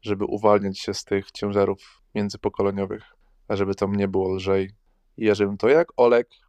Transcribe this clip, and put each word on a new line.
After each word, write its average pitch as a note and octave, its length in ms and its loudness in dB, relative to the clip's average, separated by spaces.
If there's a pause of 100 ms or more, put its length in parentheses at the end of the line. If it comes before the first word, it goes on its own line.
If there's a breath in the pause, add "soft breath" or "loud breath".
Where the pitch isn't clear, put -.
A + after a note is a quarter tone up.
żeby G2+ 240 -4
uwalniać G2+ 540 2
się - 140 -6
z - 100 -10
tych G2 280 -4
ciężarów G2+ 680 -2 (140)
międzypokoleniowych, G2+ 880 -4 (440)
a G#2+ 80 -4
żeby G2 200 -2
to G2+ 120 -4
mnie G2+ 200 0
było F#2+ 280 -2
lżej. F#2+ 360 -2 (460)
I A2+ 80 -4
ja G#2 100 4
żebym G2+ 220 0
to A2 120 2
jak D#3+ 180 4 (100)
Olek A#2+ 320 4 (200)